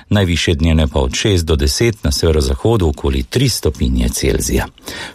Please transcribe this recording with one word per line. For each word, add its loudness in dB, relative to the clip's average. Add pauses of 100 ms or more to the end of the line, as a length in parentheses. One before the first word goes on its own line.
(140)
najvišje 2
dnevne 2
pa -2
od -2
šest 0
do 2
deset, 0
na 0
severozahodu 2
okoli -2
tri 0
stopinje -2
Celzija. -2 (460)